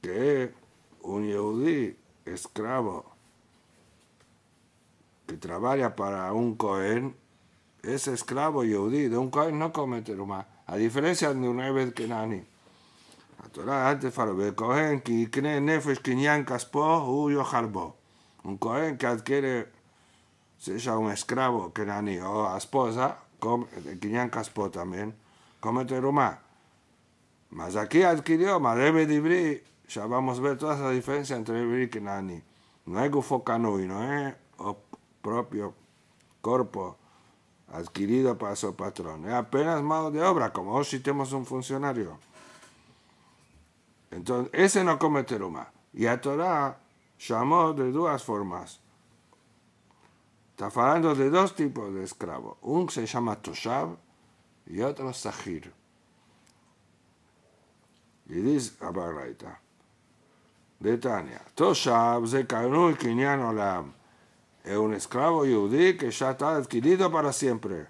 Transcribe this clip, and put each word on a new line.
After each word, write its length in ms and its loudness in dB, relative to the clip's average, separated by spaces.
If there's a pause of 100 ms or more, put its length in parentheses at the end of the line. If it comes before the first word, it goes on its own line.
Que 520 0 (480)
un 220 -4
Yehudí 720 0 (280)
esclavo 800 -6 (2250)
que 100 -10
trabaja 600 -2
para 360 -4
un 220 0
Kohen, 640 0 (640)
ese 300 -4
esclavo 500 -2
Yehudí 460 2
de 80 0
un 140 0
Kohen 280 2
no 140 -2
come 300 -2
Terumá, 440 -8 (200)
a 100 -6
diferencia 560 2
de 160 0
un 120 0
Eved 340 0
Kenani. 500 -4 (1000)
La 80 -20
Torah 400 0
antes 220 -2
faló, 220 -2
"Ve 200 0
Kohen, 460 0
ki 240 2
ikne 360 0
nefesh 400 2
kinyan 440 2
kaspo, 600 0
hu 260 2
yochal 360 0
bo". 300 -8 (460)
Un 140 -8
Kohen 400 -2
que 100 -2
adquiere, 640 0 (880)
se 200 -8
llama 200 -2
un 140 0
esclavo 600 -2
Kenani 480 -4
o 360 -2
esposa, 640 0 (200)
come, 280 0 (340)
kinyan 300 -2
kaspo 400 -4
también, 440 -8 (460)
come 240 -2
Terumá. 540 2 (1120)
Mas 260 -6
aquí 260 4
adquirió, 580 4
mas 180 4
Eved 320 6
Ivri, 520 2 (260)
ya 180 -8
vamos 320 0
a 40 -2
ver 140 2
toda 180 -2
esa 160 -2
diferencia 460 -2
entre 240 -2
Ivri 240 2
y 40 -4
Kenani. 540 -6 (440)
No 180 0
es 60 0
Gufo 340 0
Kanui, 420 0
no 160 -6
es 320 -4 (240)
el 180 -6 (440)
propio 540 -4 (640)
cuerpo 560 -2 (760)
adquirido 680 0
para 180 -4
su 180 -4
patrón. 520 -8
Es 80 -4
apenas 480 0
mano 280 0
de 120 0
obra, 280 2
como 220 -6
hoy 120 2
si 160 -6
tenemos 320 -2
un 120 -4
funcionario. 760 -4 (1900)
Entonces, 440 -4
ese 300 6
no 120 4
come 280 2
teruma. 480 -6 (200)
Y 140 0
a 140 2
Torah 580 0 (400)
llamó 540 2
de 180 0
dos 320 0
formas. 560 -6 (1700)
Está 160 -10
hablando 500 4
de 140 4
dos 260 4
tipos 360 -2
de 120 -6
esclavo. 580 -10
Un 280 0
se 160 -4
llama 280 -2
Toshav 640 -4 (680)
y 160 -4
otro 300 -4
Sahir. 600 -10 (2500)
Y 80 -12
dice, 460 0
Abaraita, 800 -8 (1160)
de 200 2
Tania, 440 -4 (140)
Toshav 720 4
ze 180 2
kanui 480 4
kinyan 460 2
olam. 540 -2 (680)
Es 140 -2
un 180 2
esclavo 500 2
yudí 520 6
que 160 -2
ya 180 0
está 240 0
adquirido 560 4
para 220 2
siempre. 580 -2